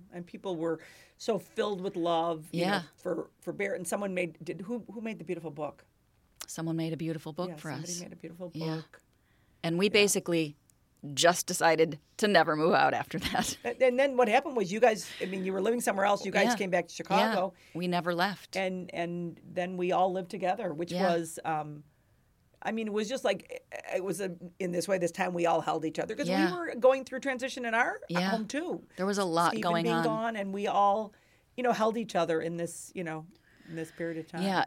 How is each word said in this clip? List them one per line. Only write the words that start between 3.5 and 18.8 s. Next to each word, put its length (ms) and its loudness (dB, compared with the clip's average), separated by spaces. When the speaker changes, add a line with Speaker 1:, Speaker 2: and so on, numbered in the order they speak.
Speaker 1:
Barrett. 240 -4
And 100 -10
someone 260 -4
made, 300 -2
did, 180 -8
who, 300 -8
who 80 -14
made 200 -8
the 40 -14
beautiful 280 -8
book? 340 -10
Speaker 2:
Someone 280 -4
made 160 -2
a 60 -4
beautiful 340 -6
book 200 -4
Speaker 1:
Yeah, 40 -12
Speaker 2:
for 160 -10
Speaker 1:
somebody 220 -8
Speaker 2:
us. 80 -6
Speaker 1:
made 100 -14
a 60 -16
beautiful 360 -12
Speaker 2:
Yeah. 240 -2
Speaker 1:
book. 220 -16
Speaker 2:
And 120 0
we 80 6
Speaker 1:
Yeah. 80 4
Speaker 2:
basically 640 2
just 340 4
decided 520 4
to 100 2
never 300 6
move 160 4
out 200 6
after 260 -4
that. 400 -2
<laughs> 40 -12
Speaker 1:
And, 180 -4
and 180 6
then 180 2
what 100 6
happened 300 2
was 140 0
you 100 -2
guys, 280 6
I 40 -4
mean, 200 -4
you 80 -2
were 80 -2
living 180 2
somewhere 260 0
else. 200 2
You 60 -4
guys 160 4
Speaker 2:
Yeah. 80 2
Speaker 1:
came 140 -2
back 200 2
to 40 -18
Speaker 2:
Yeah. 40 -16
Speaker 1:
Chicago. 560 2
Speaker 2:
We 140 -4
never 280 0
left. 420 -2
Speaker 1:
And, 360 -4